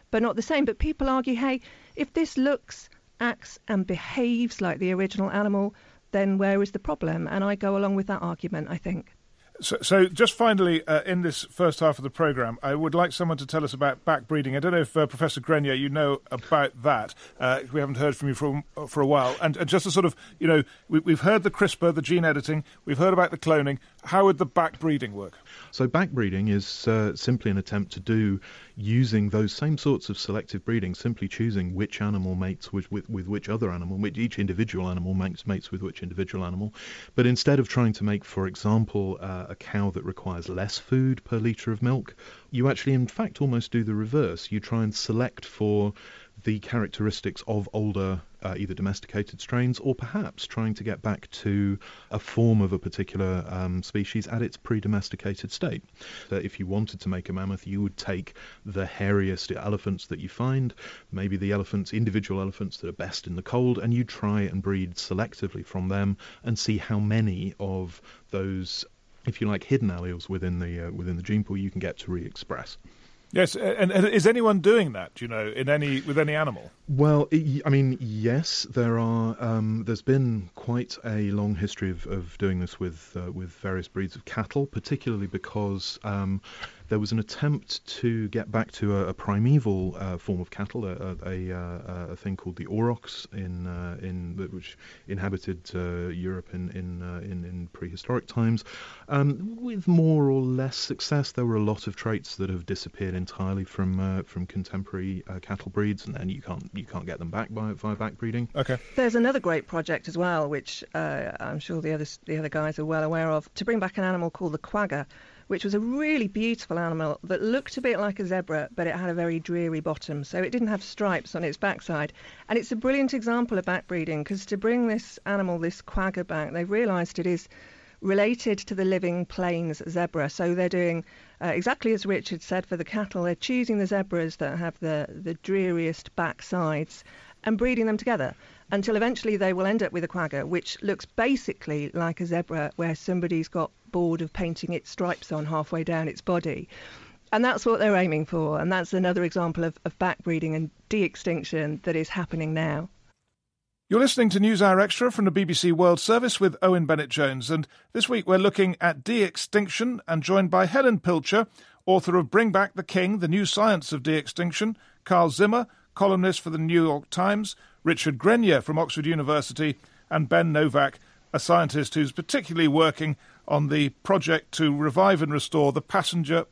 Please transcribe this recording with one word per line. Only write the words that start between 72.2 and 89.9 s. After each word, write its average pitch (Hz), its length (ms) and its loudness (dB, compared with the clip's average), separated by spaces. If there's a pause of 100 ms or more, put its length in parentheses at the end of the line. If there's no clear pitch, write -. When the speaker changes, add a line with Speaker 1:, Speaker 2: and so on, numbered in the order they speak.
Speaker 2:
Yes, - 240 4
and, 190 340 2
and 196 160 6
is 202 180 4
anyone 220 360 6
doing 190 320 6
that, 92 240 -10
do 120 80 -8
you 113 40 -8
know, 110 200 -2
in 131 200 -2
any, 143 320 2
with 147 160 -2
any 151 200 2
animal? 135 340 -2 (180)
Speaker 3:
Well, 147 440 6
I, 151 340 2
I 147 40 2
mean, 135 300 4
yes, 117 680 -2
there 117 300 2
are. 113 400 2
Um, 110 440 0
there's 110 160 -2
been 120 540 2
quite - 500 -4
a 107 280 0
long 104 240 0
history 98 340 -2
of, - 160 -6
of 90 320 -6
doing 92 220 2
this - 180 -6
with, 85 380 -8
uh, 90 160 -6
with 90 220 -10
various 92 340 -6
breeds 95 260 -6
of - 100 -16
cattle, 139 400 -4
particularly 117 600 -4
because, 98 800 -6
um, 98 360 -2 (480)
there 107 120 0
was 104 100 -2
an 113 80 2
attempt - 640 -2
to 113 440 -2
get 110 240 -4
back 110 180 0
to 101 260 0
a, 92 120 0
a 92 60 -6
primeval, 104 840 2